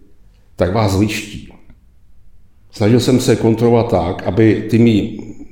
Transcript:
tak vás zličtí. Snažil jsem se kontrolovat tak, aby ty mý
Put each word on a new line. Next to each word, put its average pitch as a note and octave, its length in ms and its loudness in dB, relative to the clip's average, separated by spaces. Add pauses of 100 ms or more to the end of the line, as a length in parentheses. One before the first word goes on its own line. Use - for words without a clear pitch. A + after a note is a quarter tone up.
(560)
tak F2+ 160 -2
vás G#2+ 200 0
zličtí. - 600 -4 (1160)
Snažil A2+ 300 2
jsem B2+ 200 2
se A2+ 160 2
kontrolovat A2+ 540 2
tak, F2+ 360 -4
aby G#2+ 440 2
ty A2+ 80 2
mý A2 420 2 (320)